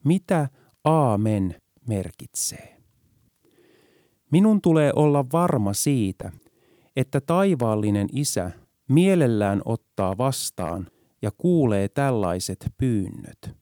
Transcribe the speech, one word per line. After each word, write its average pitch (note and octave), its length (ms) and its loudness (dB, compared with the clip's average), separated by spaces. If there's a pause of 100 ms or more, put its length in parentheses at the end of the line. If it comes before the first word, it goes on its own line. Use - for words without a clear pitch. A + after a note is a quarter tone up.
Mitä D#3+ 440 0 (360)
aamen A2 720 2 (320)
merkitsee? - 920 -8 (1500)
Minun G3+ 320 4
tulee D#3 340 4
olla D3 360 2
varma D#3 400 0
siitä, G2+ 600 -2 (640)
että C3+ 240 -2
taivaallinen A2+ 920 0
Isä G2+ 380 -4 (380)
mielellään B2+ 760 2
ottaa G2 540 -4
vastaan F#2 680 -4 (360)
ja A2 160 -2
kuulee A#2+ 500 2
tällaiset G2+ 920 -4
pyynnöt. - 840 -6